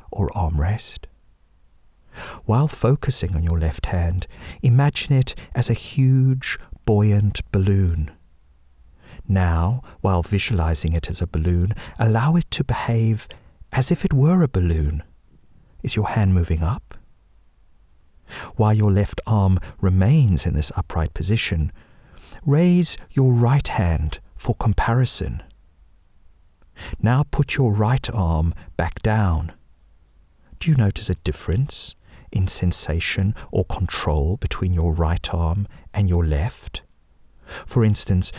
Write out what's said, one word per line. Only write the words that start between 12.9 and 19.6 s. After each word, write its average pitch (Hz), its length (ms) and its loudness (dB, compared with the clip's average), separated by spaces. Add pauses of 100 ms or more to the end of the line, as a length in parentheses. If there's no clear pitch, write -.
as 127 200 0
if 170 120 0
it 190 100 0
were 160 300 4
a 135 60 2
balloon. 78 540 0 (800)
Is - 120 -6
your 107 140 0
hand 98 240 2
moving 85 300 0
up? - 340 -4 (1600)
While 107 180 4
your 107 180 4
left 98 360 0
arm 95 320 4 (220)